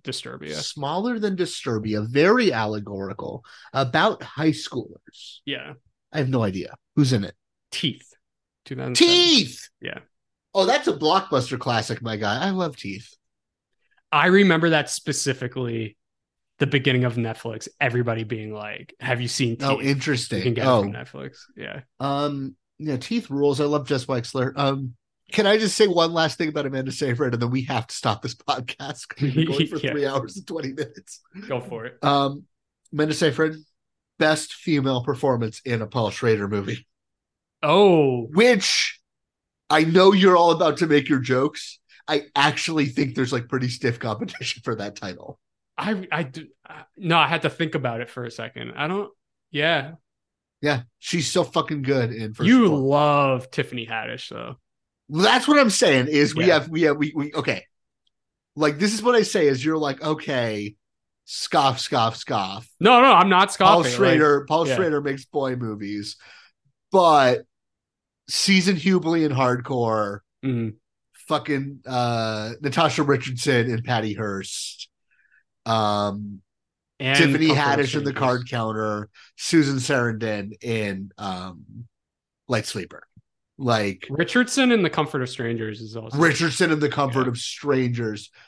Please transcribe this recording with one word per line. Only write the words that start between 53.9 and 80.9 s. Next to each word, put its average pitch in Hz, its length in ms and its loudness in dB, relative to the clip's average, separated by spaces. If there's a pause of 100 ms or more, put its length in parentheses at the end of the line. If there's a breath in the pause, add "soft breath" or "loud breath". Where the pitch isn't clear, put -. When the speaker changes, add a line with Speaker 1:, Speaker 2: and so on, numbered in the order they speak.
Speaker 1:
though. 117 280 -14 (520)
Speaker 2:
That's 214 380 2
what 294 100 6
I'm 262 120 6
saying 147 400 4
is 147 260 4
we 165 120 2
Speaker 1:
Yeah. 175 120 6
Speaker 2:
have, 135 100 -10
we 160 140 -2
have, 147 140 4
we, 151 180 -2
we, 147 180 -6
okay. 127 320 -4 (880)
Like, 147 220 0
this 202 160 2
is 214 80 -6
what 247 140 2
I 247 80 6
say 170 240 2
is 131 160 0
you're 160 140 0
like, 143 260 -4
"Okay, 120 720 -4 (500)
scoff, 135 540 0
scoff, 120 380 0
scoff." 101 520 -6 (100)
Speaker 1:
No, 240 220 6
no, 269 120 8
I'm 185 160 6
not 190 180 4
Speaker 2:
Paul 196 60 -6
Speaker 1:
scoffing, 190 320 6
like, 123 80 -2
Speaker 2:
Schrader, 147 540 4
Paul 160 200 2
Speaker 1:
yeah. - 80 0
Speaker 2:
Schrader 156 260 0
makes 139 240 -6
boy 135 300 -4
movies, 104 640 -8 (720 loud breath)
but 160 520 6 (840)
Season 190 480 2
Hubley 165 480 2
in 147 80 0
Hardcore, 117 840 0 (260)
Speaker 1:
Mm-hmm. 117 240 -4 (580)
Speaker 2:
fucking, 139 580 -4
uh, 113 680 -2 (100)
Natasha 151 420 2
Richardson 127 640 0
in 117 140 -2
Patty 110 300 -2
Hearst, 98 760 -8 (760)
um, 104 760 -2 (580)
Speaker 1:
And 135 180 2
Speaker 2:
Tiffany 151 300 4
Speaker 1:
Comfort 147 140 4
of 143 40 2 (140)
Speaker 2:
Haddish 135 160 -2
in 143 80 -2
The 139 80 -4
Speaker 1:
Strangers. - 20 -4
Speaker 2:
Card 127 360 -2
Counter, 110 600 -4 (260 soft breath)
Susan 139 420 2
Sarandon 113 760 -2 (100)
in, 101 560 -4